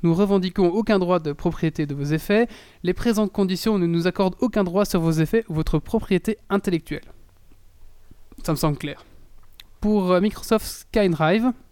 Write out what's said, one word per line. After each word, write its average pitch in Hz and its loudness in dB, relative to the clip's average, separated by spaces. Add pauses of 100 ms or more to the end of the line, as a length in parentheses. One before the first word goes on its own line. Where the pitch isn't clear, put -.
Nous 170 2
revendiquons 190 2
aucun 208 2
droit 180 2
de 156 -4
propriété 160 -2
de 143 -6
vos 143 -6
effets. 202 0 (360)
Les 233 0
présentes 214 0
conditions 196 0
ne 175 2
nous 170 0
accordent 185 0
aucun 220 2
droit 185 0
sur 180 0
vos 165 2
effets 160 2
ou 160 -6
votre 156 0
propriété 214 -2 (100)
intellectuelle. 175 -4 (1400)
Ça 165 -2
me 151 -2
semble 147 -2
clair. 143 -12 (760)
Pour, 208 0
euh, 180 4
Microsoft 214 -2
SkyDrive 196 0 (200)